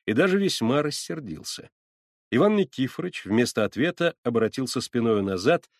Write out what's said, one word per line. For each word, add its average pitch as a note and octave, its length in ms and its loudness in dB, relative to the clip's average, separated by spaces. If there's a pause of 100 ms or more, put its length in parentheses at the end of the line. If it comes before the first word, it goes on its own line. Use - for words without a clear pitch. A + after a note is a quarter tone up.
и A2 60 -2
даже F#3 260 4
весьма D3 440 0
рассердился. C#3+ 880 -10 (600)
Иван G3+ 260 4
Никифорович - 680 -4
вместо A2 400 2
ответа E3 580 -2
обратился A#2+ 580 -2
спиною A2+ 420 0
назад G2 580 0